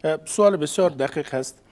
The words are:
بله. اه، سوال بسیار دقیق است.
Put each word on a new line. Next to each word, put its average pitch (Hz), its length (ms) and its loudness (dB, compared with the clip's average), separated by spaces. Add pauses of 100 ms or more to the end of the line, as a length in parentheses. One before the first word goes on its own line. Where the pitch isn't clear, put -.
بله. 156 100 0
اه، 156 120 -4
سوال 202 320 4
بسیار 165 340 0
دقیق 139 440 -4
است. 131 240 -8 (140)